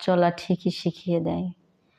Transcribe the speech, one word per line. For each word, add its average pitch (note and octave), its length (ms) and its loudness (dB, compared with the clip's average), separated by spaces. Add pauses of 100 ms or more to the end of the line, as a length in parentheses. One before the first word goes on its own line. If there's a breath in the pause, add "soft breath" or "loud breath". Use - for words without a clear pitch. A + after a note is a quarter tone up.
চলা F3 300 4
ঠিকই - 400 -2
শিখিয়ে E3+ 480 -2
দেয়। E3+ 300 -2 (500)